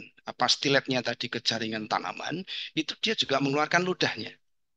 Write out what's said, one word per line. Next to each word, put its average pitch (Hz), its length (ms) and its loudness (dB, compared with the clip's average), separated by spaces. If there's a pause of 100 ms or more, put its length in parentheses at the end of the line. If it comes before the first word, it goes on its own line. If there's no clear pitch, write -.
(260)
apa, 123 240 -2
stiletnya 131 560 2
tadi 120 240 -4
ke 120 160 -4
jaringan 110 400 -2
tanaman, 107 560 -4 (320)
itu - 240 -4
dia 214 160 0
juga 139 240 0
mengeluarkan 147 480 2
ludahnya. 165 480 -2 (440)